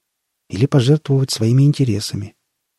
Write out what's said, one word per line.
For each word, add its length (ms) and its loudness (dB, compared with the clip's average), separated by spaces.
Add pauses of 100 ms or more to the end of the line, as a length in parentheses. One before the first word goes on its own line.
(480)
Или 180 -2
пожертвовать 640 0
своими 320 2
интересами. 720 -2 (420)